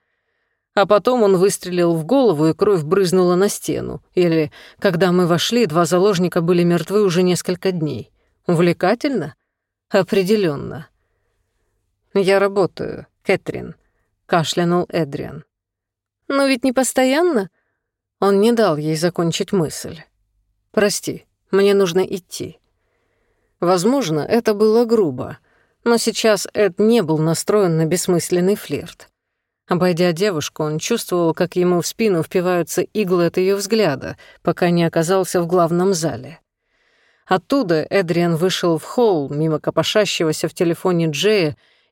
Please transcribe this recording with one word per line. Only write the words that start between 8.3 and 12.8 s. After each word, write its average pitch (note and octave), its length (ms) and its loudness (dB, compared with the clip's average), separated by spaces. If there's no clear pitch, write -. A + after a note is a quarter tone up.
Увлекательно? F3 880 0
"Определенно". F#3 1000 0
"Я G3 240 2
работаю, G3 680 -2